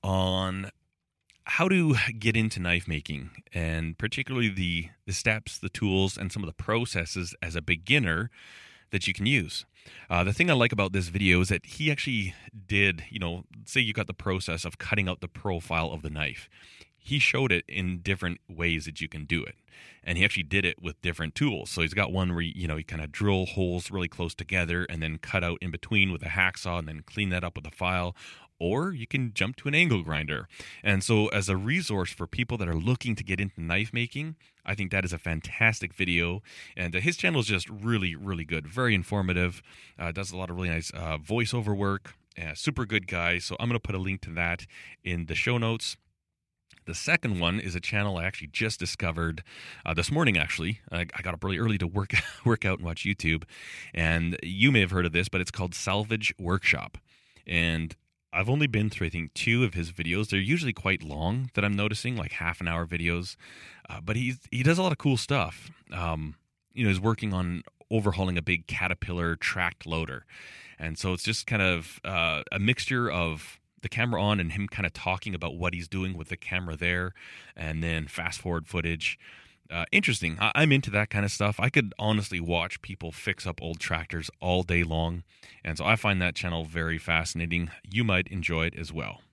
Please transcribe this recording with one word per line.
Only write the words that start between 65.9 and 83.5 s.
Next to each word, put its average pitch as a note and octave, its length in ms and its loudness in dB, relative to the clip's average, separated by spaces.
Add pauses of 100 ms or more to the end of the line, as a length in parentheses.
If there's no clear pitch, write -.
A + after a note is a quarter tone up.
Um, D#2+ 440 -2 (380)
you B2+ 100 0
know, G#2+ 60 6
he's F#2 120 4
working A2 320 2
on F2 300 0 (280)
overhauling F#2+ 460 2
a E2+ 40 0
big E2+ 260 0
Caterpillar F2 680 -2
tracked - 500 -2
loader. D#2+ 400 -4 (540)
And D#2+ 180 -4
so F#2 160 0
it's F2+ 100 -4
just - 240 -2
kind G#2+ 140 2
of, F2 440 0
uh, E2 440 0
a G2 100 -4
mixture A#2+ 520 2
of E2 480 -2 (220)
the - 80 -6
camera A#2 320 0
on G#2 180 4
and E2 120 0
him G2+ 160 -2
kinda F#2+ 220 -2
talking F#2 440 -4
about E2+ 220 -4
what F2 180 0
he's F2 140 -6
doing F#2 300 -2
with D#2 120 -10
the D#2 80 -6
camera F2+ 380 -4
there, F2+ 380 0 (420)
and D#2+ 280 -2
then D#2+ 240 0
fast E2+ 340 -6
forward E2+ 260 -2
footage. E2 500 -2 (520)
Uh, E2+ 220 -2
interesting. F2+ 480 2
I, G#2+ 160 2
I'm D3+ 160 6
into C3+ 200 4
that G#2 180 2
kinda G2+ 200 2
stuff. G#2 300 0
I A#2+ 100 4
could A2+ 300 2
honestly G#2+ 400 2
watch E2+ 420 0
people E2+ 300 -10
fix - 340 -4
up F2 160 -4